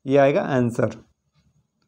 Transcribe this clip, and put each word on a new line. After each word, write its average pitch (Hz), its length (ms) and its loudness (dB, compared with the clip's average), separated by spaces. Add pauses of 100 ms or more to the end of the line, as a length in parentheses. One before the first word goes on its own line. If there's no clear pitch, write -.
ये 135 120 0
आएगा 143 240 2
आंसर। 123 520 -2 (920)